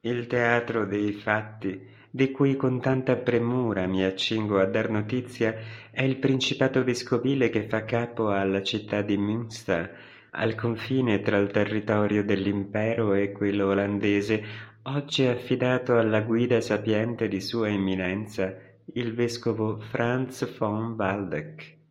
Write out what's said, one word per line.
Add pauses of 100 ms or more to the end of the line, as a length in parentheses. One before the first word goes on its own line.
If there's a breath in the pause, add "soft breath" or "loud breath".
Il
teatro
dei
fatti, (240 loud breath)
di
cui
con
tanta
premura
mi
accingo
a
dar
notizia, (340 loud breath)
è
il
principato
vescovile
che
fa
capo
alla
città
di
Münster, (360 loud breath)
al
confine
tra
il
territorio
dell'impero
e
quello
olandese, (380 loud breath)
oggi
affidato
alla
guida
sapiente
di
sua
eminenza, (380 loud breath)
il
vescovo
Franz
von
Waldeck. (100)